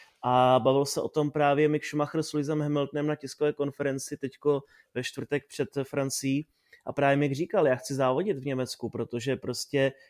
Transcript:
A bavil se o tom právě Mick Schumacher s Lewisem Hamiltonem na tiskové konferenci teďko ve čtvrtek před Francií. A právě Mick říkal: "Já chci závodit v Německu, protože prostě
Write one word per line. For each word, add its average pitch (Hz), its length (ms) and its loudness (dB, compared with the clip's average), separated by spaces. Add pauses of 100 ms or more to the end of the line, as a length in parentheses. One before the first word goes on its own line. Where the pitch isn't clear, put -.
(240)
A 127 400 6
bavil 135 220 4
se 139 160 -4
o 117 80 -2
tom 147 220 0
právě 147 380 4
Mick 151 160 -2
Schumacher 147 380 -2
s - 100 -12
Lewisem 151 280 0
Hamiltonem 147 460 0
na 151 80 0
tiskové 147 380 -2
konferenci 143 640 -4
teďko 139 440 -2 (320)
ve 123 100 -4
čtvrtek - 440 -6
před - 220 -6 (140)
Francií. 135 600 -2 (400)
A - 80 -8
právě 139 240 2
Mick 143 180 0
říkal: 165 320 0
"Já 131 80 4
chci 131 200 -6
závodit 139 420 0
v 131 80 -8
Německu, 127 440 -6
protože 120 460 -4
prostě 131 580 -2 (160)